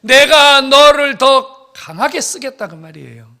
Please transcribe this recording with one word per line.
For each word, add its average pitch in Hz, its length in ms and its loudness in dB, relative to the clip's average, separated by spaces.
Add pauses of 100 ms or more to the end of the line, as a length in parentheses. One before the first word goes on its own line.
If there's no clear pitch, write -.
내가 277 600 2
너를 285 560 2
더 262 560 -2
강하게 247 480 -8
쓰겠다." 254 480 -12
그 165 60 -20
말이에요. 131 680 -20